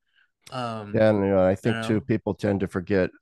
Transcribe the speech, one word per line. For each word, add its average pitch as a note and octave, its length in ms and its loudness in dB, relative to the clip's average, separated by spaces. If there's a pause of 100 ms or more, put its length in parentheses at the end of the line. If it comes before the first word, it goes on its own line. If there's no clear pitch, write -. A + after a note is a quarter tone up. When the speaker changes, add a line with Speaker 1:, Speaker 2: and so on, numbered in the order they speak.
(500)
Speaker 1:
Um, A2+ 440 -8
Speaker 2:
Yeah, A2 160 4
and, G#2+ 100 2
you G2 100 2
know, F#2+ 100 4
I F#2 100 4
Speaker 1:
you G2 60 0
Speaker 2:
think, A2+ 200 -2
Speaker 1:
know? A2+ 100 -6
Speaker 2:
too, A2 140 0
people G#2+ 320 -4
tend G2 280 -2
to F#2 80 -2
forget F#2 420 -2 (120)